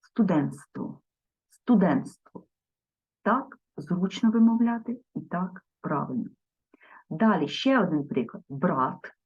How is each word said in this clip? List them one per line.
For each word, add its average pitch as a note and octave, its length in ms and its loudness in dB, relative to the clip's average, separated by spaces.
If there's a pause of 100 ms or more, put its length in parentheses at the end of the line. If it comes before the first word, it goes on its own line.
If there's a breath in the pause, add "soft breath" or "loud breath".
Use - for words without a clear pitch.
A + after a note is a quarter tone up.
Студентство. - 1000 -2 (500)
Студентство. - 960 0 (760)
Так B3+ 360 -2 (180)
зручно F#3 540 -2
вимовляти A#3 720 2 (140)
і - 60 -6
так F3+ 440 -6 (160)
правильно. D3 500 -4 (800 soft breath)
Далі E3 380 2
ще C4 320 2
один D#3 280 0
приклад. - 400 -4
Брат. C#3 680 -2 (120)